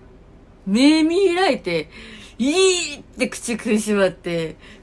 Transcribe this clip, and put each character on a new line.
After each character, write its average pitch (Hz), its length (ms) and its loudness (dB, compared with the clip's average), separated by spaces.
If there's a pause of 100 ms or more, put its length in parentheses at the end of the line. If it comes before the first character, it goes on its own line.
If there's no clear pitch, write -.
(640)
目 285 380 2
見 349 320 2
開 359 200 2
い 175 40 -6
て、 165 300 -4 (500)
「い 339 560 0
ー」 226 40 -16
っ - 40 -20
て 254 240 -6
口 - 300 -6
食 226 160 -2
い 220 60 2
し 214 140 -2
ば 196 140 4
っ 175 40 0
て、 165 440 -6 (280)